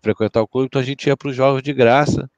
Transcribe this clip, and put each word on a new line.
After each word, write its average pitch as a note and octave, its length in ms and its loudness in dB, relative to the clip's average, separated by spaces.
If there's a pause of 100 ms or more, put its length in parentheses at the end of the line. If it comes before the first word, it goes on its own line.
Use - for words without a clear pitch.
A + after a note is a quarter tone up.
frequentar G#2+ 400 -2
o G#2+ 60 -2
clube, C3 200 -4
então C#3 140 -4
a B2 40 -4
gente C#3 220 -6
ia C#3 100 0
pros C#3 180 -8
jogos C3 260 0
de C#3+ 120 -8
graça. C3 640 2